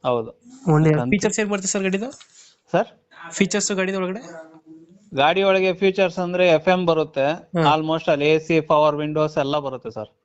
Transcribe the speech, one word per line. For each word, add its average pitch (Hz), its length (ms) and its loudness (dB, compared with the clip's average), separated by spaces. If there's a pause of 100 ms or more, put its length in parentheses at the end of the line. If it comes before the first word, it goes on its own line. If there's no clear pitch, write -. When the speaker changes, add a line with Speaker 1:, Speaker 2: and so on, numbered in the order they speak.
Speaker 1:
ಹೌದು. 117 440 -4 (180)
Speaker 2:
ಒಂದು 156 220 4
Speaker 1:
ಕಂತು. 127 200 0
Speaker 2:
ಫೀಚರ್ಸ್ 202 300 0
ಏನ್ 208 100 -2
ಮಾಡ್ತೀವಿ 196 220 -4
ಸರ್ 202 100 -2
ಗಾಡಿದು? 196 300 -4 (600)
Speaker 1:
ಸರ್? - 160 0 (440)
Speaker 2:
ಫೀಚರ್ಸ್ 196 400 -2
ಗಾಡಿದ 190 240 -4
ಒಳಗಡೆ? 190 240 -6 (920)
Speaker 1:
ಗಾಡಿ 165 300 2
ಒಳಗೆ 190 300 2
ಫೀಚರ್ಸ್ 185 460 0
ಅಂದ್ರೆ 180 280 0
ಎಫ್ 156 220 4
ಎಂ 180 160 2
ಬರುತ್ತೆ. 156 460 0
Speaker 2:
ಹಾ. 160 460 0
Speaker 1:
Almost 160 360 -2
all 143 100 0
ಎ 156 160 4
ಸಿ, 160 200 0
ಪವರ್ 151 360 2
ವಿಂಡೋಸ್ 151 420 -2
ಎಲ್ಲ 147 220 -2
ಬರುತ್ತೆ 131 320 -10
ಸರ್. 107 180 -12 (140)